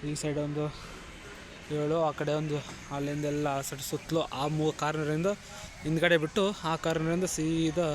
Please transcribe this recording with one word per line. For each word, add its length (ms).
ಈ 60
ಸೈಡ್ 240
ಒಂದು 260
ಏಳು, 260
ಆ 80
ಕಡೆ 220
ಒಂದು 260
ಅಲ್ಲಿಂದೆಲ್ಲ 500
ಆ 140
ಸೈಡ್ 300
ಸುತ್ತಲೂ 300
ಆ 260
ಮೂ-, 340
ಕಾರ್ನರಿಂದ 460
ಹಿಂದ್ಗಡೆ 420
ಬಿಟ್ಟು 300
ಆ 120
ಕಾರ್ನರಿಂದ 480
ಸೀದಾ 720